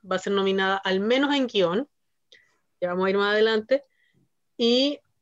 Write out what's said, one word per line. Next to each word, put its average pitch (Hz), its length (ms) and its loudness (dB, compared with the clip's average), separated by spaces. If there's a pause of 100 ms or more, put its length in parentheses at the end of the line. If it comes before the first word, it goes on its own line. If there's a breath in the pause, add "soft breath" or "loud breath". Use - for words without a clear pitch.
(100)
Va 185 60 0
a - 40 -4
ser 202 120 -6
nominada 190 460 0
al 190 220 -2
menos 269 340 0
en 262 120 0
guión. 196 420 0 (920 soft breath)
Ya 175 80 -4
vamos 185 180 -2
a 190 40 2
ir 196 60 0
más 202 180 0
adelante. 220 500 0 (720)
Y, 247 420 0 (240)